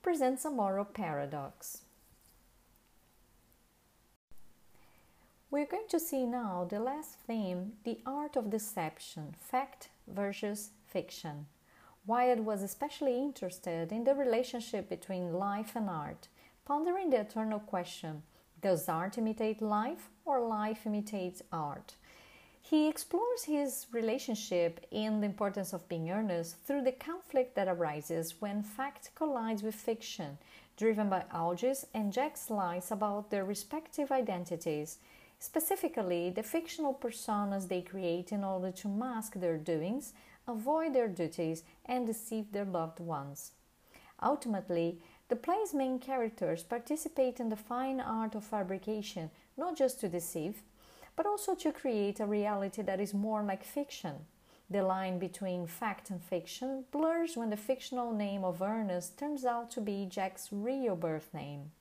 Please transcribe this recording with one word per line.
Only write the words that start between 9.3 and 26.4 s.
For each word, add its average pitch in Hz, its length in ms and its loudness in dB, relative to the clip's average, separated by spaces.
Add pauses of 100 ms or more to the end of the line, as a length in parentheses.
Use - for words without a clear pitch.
fact - 500 -4 (180)
versus 202 600 -2 (160)
fiction. 147 640 -6 (600)
Wilde 247 320 6
was 214 240 0
especially 262 560 0
interested 180 720 -2
in 226 120 -2
the 269 120 8
relationship 240 760 0
between 180 440 -4
life 202 420 -2
and 220 120 0
art, 151 400 -4 (380)
pondering 339 460 2
the 247 80 8
eternal 214 400 0
question, 175 640 -6 (380)
does 180 280 4
art 175 280 0
imitate 220 440 0
life 220 480 0 (160)
or 277 140 4
life 220 480 0
imitates 208 640 -2
art? 151 440 -4 (680)
He 302 260 6
explores 427 560 2
his 285 480 0
relationship 220 1000 2
in 214 300 2
The 208 80 4
Importance 196 440 0
of 175 160 -6
Being 165 220 -2
Earnest 180 460 0 (100)